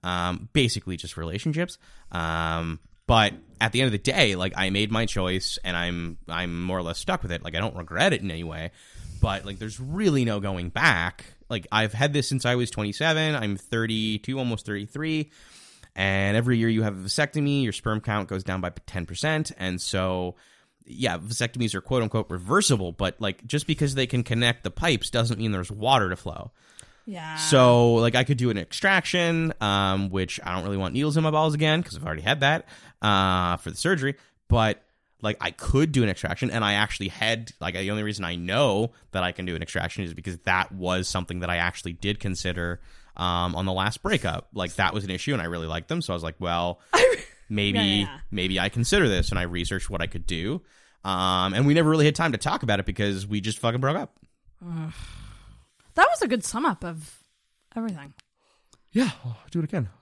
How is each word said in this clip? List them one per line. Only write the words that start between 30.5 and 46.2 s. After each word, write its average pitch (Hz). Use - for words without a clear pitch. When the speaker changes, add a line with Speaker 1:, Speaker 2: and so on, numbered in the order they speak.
Speaker 1:
don't 90
really 98
want 92
needles 147
in 160
my 156
balls 151
again 156
'cause -
I've 139
already 78
had 123
that, 147
uh, 92
for -
the -
surgery. 139
But, 110
like, 107
I 85
could 151
do 131
an 110
extraction, 92
and 107
I 101
actually 101
had, 113
like, 90
the 95
only 107
reason 104
I 85
know 104
that 92
I 90
can 92
do 87
an 82
extraction 87
is 85
because 85
that 92
was 92
something 90
that 87
I 87
actually 87
did 101
consider, 87
um, 87
on 92
the 95
last 95
breakup. 90
Like, 90
that 92
was 101
an 95
issue, 87
and 82
I 85
really 85
liked 80
them, 165
so -
I 87
was 82